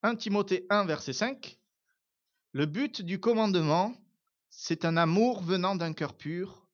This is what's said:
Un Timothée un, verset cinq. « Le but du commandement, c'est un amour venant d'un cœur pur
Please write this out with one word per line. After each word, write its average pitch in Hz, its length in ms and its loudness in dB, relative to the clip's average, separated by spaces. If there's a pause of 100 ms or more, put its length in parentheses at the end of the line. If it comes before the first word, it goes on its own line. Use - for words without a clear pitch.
Un 226 140 2
Timothée 202 540 0
un, 202 140 4
verset 147 280 -4
cinq. « 262 480 -6 (920)
Le 147 140 0
but 208 340 -4
du 185 200 -4
commandement, 202 720 2 (540)
c'est - 360 -4
un 165 120 2
amour 196 440 4
venant 185 360 0
d'un 165 160 -2
cœur 151 240 -6
pur 175 580 -10